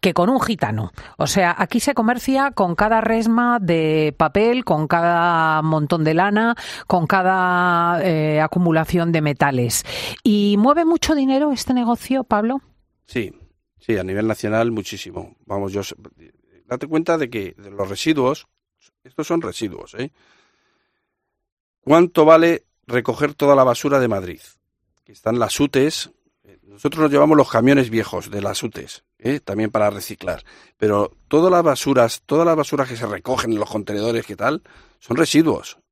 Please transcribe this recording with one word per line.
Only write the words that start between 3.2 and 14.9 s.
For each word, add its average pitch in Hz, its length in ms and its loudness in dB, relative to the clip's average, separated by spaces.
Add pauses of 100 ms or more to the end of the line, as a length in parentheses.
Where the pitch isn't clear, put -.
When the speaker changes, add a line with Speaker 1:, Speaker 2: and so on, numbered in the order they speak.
Speaker 1:
de 156 560 0
papel, 220 500 0
con 156 240 0
cada 170 720 2
montón 156 420 0
de 156 100 2
lana, 208 420 2 (300)
con 175 220 0
cada, 180 960 2
eh, 156 380 0
acumulación 170 720 0
de 160 80 2
metales. 135 640 0 (360)
¿Y 208 380 2
mueve 285 240 4
mucho 320 320 0
dinero 269 380 0
este 254 200 -4
negocio, 240 520 -2
Pablo? 226 360 -2 (440)
Speaker 2:
Sí, - 280 -6 (460)
sí, 110 180 -2
a 92 60 -2
nivel 98 240 -2
nacional 113 440 -2
muchísimo. 92 760 -10